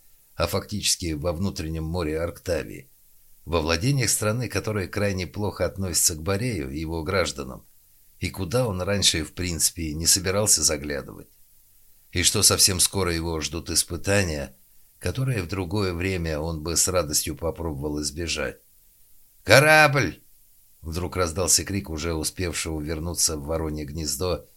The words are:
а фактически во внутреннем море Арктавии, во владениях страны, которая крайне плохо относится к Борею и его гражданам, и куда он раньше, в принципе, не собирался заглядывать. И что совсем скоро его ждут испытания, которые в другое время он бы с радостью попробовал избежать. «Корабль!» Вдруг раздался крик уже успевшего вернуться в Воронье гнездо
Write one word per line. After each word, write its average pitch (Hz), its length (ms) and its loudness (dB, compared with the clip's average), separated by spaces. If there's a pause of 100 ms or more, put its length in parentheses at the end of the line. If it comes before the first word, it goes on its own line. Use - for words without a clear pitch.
(360)
а 82 100 0
фактически 92 680 -2
во 80 180 -2
внутреннем 80 500 -4
море 80 380 -2
Арктавии, - 680 -4 (560)
во 80 160 0
владениях 98 500 2
страны, 110 380 0
которая 104 380 -2
крайне 95 400 0
плохо 92 400 -2
относится 87 480 0
к 76 80 -10
Борею 98 480 -2
и 71 80 -6
его 80 240 -4
гражданам, 76 640 -2 (540)
и 90 100 -2
куда 113 380 -2
он 92 120 -2
раньше, 95 440 2
в - 80 -12
принципе, 82 600 -2
не 80 140 -4
собирался 95 560 2
заглядывать. 71 640 -4 (840)
И 87 100 0
что 95 200 2
совсем 92 360 4
скоро 90 340 2
его 82 280 -2
ждут 76 300 -6
испытания, 85 840 0 (440)
которые 123 440 -2
в 82 60 -6
другое 95 460 -2
время 85 440 0
он 80 240 -2
бы 80 140 -2
с - 100 2
радостью 82 500 0
попробовал 76 680 -4
избежать. 73 560 -4 (840)
«Корабль!» 139 800 8 (600)
Вдруг 82 340 -4
раздался 85 480 2
крик 98 240 -4
уже 80 240 -2
успевшего 80 680 -4
вернуться 80 560 -2
в 71 80 -8
Воронье 76 420 -4
гнездо 80 600 -4 (100)